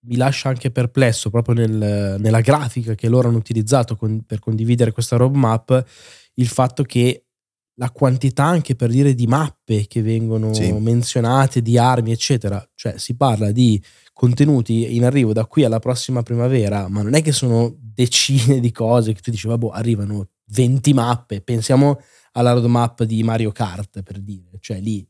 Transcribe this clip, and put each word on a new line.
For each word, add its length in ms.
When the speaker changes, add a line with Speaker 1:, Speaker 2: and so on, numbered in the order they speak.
Speaker 1:
mi 140
lascia 320
anche 200
perplesso 600
proprio 240
nel, 640
nella 220
grafica 520
che 140
loro 220
hanno 80
utilizzato 580
con, 280
per 140
condividere 540
questa 240
roadmap, 680
il 120
fatto 360
che 420
la 140
quantità 540
anche 320
per 160
dire 240
di 100
mappe 600
che 160
vengono 500
Speaker 2:
Sì. 200
Speaker 1:
menzionate, 920
di 160
armi, 320
eccetera, 520
cioè 220
si 180
parla 360
di 300
contenuti 800
in 100
arrivo 300
da 120
qui 180
alla 160
prossima 420
primavera, 680
ma 120
non 140
è 80
che 80
sono 480
decine 800
di 120
cose 420
che 80
tu 100
dici, 160
"Vabbè, 240
arrivano 560
venti 420
mappe." 480
Pensiamo 580
alla 180
roadmap 520
di 200
Mario 280
Kart, 520
per 160
dire, 400
cioè 200
lì 300